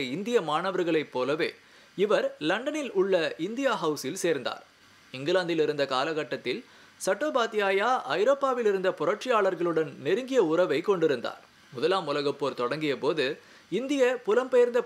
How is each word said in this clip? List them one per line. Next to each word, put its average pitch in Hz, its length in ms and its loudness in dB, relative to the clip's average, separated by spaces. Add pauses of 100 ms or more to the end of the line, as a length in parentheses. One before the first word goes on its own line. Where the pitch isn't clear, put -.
(160)
இந்திய 208 260 0
மாணவர்களைப் 170 680 0
போலவே 135 440 -2 (400)
இவர் 208 440 0
லண்டனில் 240 520 -2
உள்ள 185 460 2
இந்தியா 233 340 -2 (120)
ஹவுஸில் 147 400 -4
சேர்ந்தார். 131 400 -2 (480)
இங்கிலாந்தில் 165 480 0
இருந்த 147 260 0
காலகட்டத்தில் 139 800 -2 (400)
சட்டோபாத்யாயா 214 960 0
ஐரோப்பாவில் 247 640 0
இருந்த 190 240 2
புரட்சியாளர்களுடன் 175 1080 0
நெருங்கிய 226 460 0
உறவை 165 380 2
கொண்டிருந்தார். 156 600 0 (320)
முதலாம் 165 340 0
உலகப் 143 320 -2
போர் 135 140 -2
தொடங்கிய 131 440 -2
போது 143 420 0 (300)
இந்திய 254 580 0
புலம்பெயர்ந்த 240 580 4